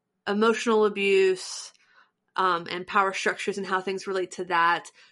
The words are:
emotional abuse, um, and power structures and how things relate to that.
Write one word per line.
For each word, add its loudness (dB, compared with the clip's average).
emotional 2
abuse, 0
um, 0
and -8
power 2
structures -4
and -6
how 0
things -6
relate -4
to -8
that. 2